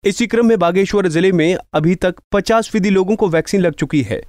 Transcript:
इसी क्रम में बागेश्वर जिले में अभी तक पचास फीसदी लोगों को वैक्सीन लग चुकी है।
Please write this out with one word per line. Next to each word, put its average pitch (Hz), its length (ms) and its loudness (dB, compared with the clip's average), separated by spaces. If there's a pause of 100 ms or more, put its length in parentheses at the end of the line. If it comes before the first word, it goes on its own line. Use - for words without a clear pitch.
इसी 208 220 -2
क्रम 226 200 0
में 226 120 4
बागेश्वर 185 500 0
जिले 175 240 2
में 170 240 2 (180)
अभी 160 200 2
तक 180 200 -2 (180)
पचास 220 360 0
फीसदी 208 220 0
लोगों 190 260 2
को 214 120 0
वैक्सीन 165 320 0
लग 175 120 0
चुकी 147 300 -2
है। 104 260 -6